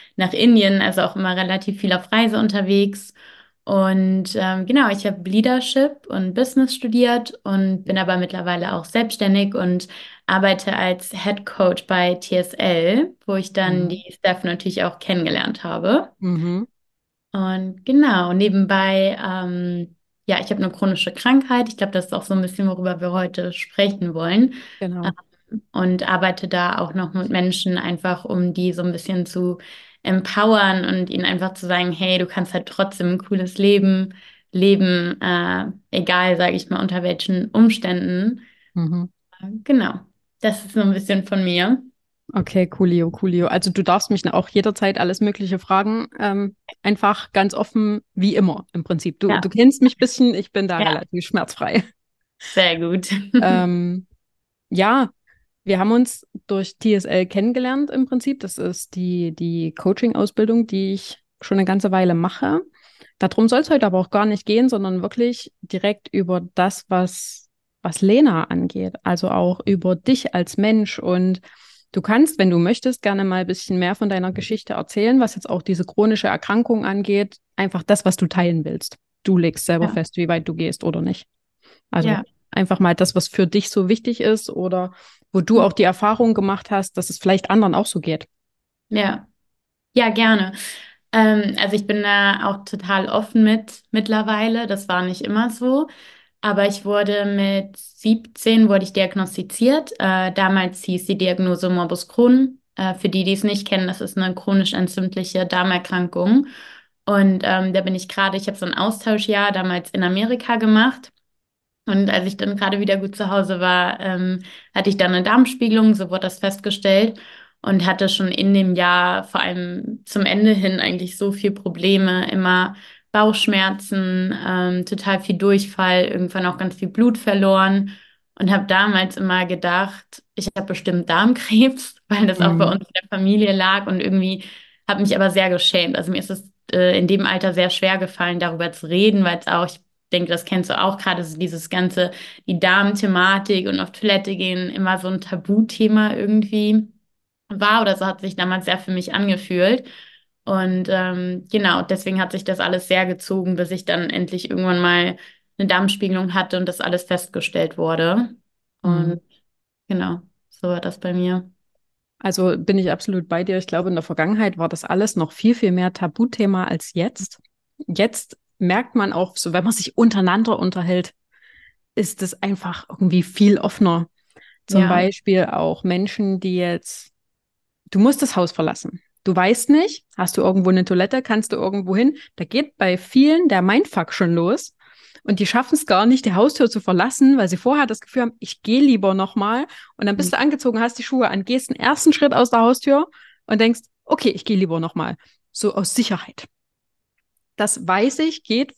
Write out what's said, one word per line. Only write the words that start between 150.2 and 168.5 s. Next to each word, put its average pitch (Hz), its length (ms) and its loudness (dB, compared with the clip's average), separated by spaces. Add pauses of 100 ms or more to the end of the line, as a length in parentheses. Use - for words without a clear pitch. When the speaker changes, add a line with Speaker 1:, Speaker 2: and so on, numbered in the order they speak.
Speaker 1:
Und, 185 440 0
ähm, 180 640 -2
genau, 185 300 2
deswegen 190 400 -2
hat 185 100 -4
sich 190 140 -8
das 185 160 -4
alles 180 260 -2
sehr 185 180 2
gezogen, 180 520 -4
bis 180 140 -4
ich 185 120 -8
dann 175 260 -2
endlich 180 400 -6
irgendwann 180 300 0
mal 175 380 2 (400)
eine 196 100 0
Darmspiegelung 185 640 0
hatte 185 240 -2
und 180 80 -4
das 180 140 -6
alles 180 240 -4
festgestellt 175 720 -4
wurde. 165 580 0 (460)
Und 170 260 0
Speaker 2:
Mhm. 170 140 -4 (680)
Speaker 1:
genau, 180 320 -4 (280)
so - 200 -8
war 175 100 -4
das 180 200 -8
bei 180 140 -6
mir. 180 380 -2 (680)
Speaker 2:
Also 185 380 0
bin 190 200 0
ich 185 120 0
absolut 180 380 -4
bei 175 160 -2
dir. 185 140 -2
Ich 185 100 -6
glaube, 180 220 -2
in 175 60 -2
der 160 80 -2
Vergangenheit 180 540 -2
war 165 120 -2
das - 160 -10
alles 196 320 -2
noch 160 160 -2
viel, 226 200 2
viel 214 180 0
mehr 180 200 0
Tabuthema 196 760 -2
als - 280 -6
jetzt. 190 460 -6 (460)
Jetzt - 520 -4 (220)